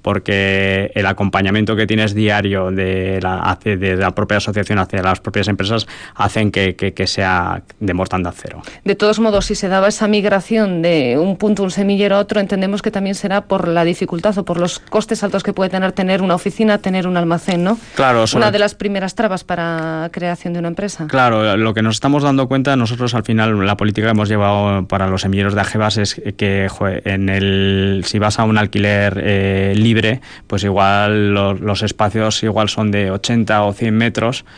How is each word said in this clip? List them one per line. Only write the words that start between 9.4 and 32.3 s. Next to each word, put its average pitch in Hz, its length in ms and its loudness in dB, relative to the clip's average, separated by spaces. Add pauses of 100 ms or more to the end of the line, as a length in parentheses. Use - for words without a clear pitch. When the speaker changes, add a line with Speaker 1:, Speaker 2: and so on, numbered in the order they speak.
Speaker 2:
si 208 120 -4
se 196 120 -4
daba 190 200 2
esa 208 200 0
migración 202 720 2
de 147 380 2
un 185 180 0
punto, 208 280 0
un 185 60 -2
semillero 196 460 2
a 202 40 4
otro, 202 200 0
entendemos 196 400 -2
que 214 100 -2
también 196 240 -2
será 196 280 -2
por 185 260 -2
la 170 160 2
dificultad 180 540 0
o 202 80 -4
por 170 120 -2
los 175 200 -2
costes - 440 -2
altos 202 200 -2
que 202 100 -2
puede 190 160 -2
tener, 185 240 -2
tener 185 300 0
una 185 120 2
oficina, 208 440 0
tener 190 160 -2
un 180 220 0
almacén, 175 480 0
¿no? 214 120 2 (200)
Speaker 1:
Claro, 131 280 4
sobre 220 200 2
Speaker 2:
Una 208 80 4
de 208 80 2
las 208 160 0
primeras 196 400 -4
trabas 190 260 -2
para 165 720 -4
creación 175 400 -6
de 175 80 -4
una 170 80 -4
empresa. 170 400 -6
Speaker 1:
Claro, 113 480 2
lo 110 180 2
que 110 80 0
nos 110 140 0
estamos 143 260 2
dando 135 240 2
cuenta, 135 300 0
nosotros 120 380 0
al 117 100 0
final 110 420 2
la 101 100 2
política 107 300 0
que 113 60 2
hemos 107 160 2
llevado 101 580 2
para 95 220 0
los 95 140 -2
semilleros 98 340 0
de 101 40 2
agebas 107 360 0
es 104 260 -2 (140)
que, 98 340 0
joe, 98 340 -4
en 98 260 0
el, 98 760 0
si 107 140 -2
vas 104 180 0
a 117 60 2
un 110 140 2
alquiler, 101 680 0
eh, 98 500 0
libre, 107 460 2 (260)
pues 98 160 -4
igual 101 720 2
lo-, 101 200 2
los 101 280 -2
espacios 107 600 -2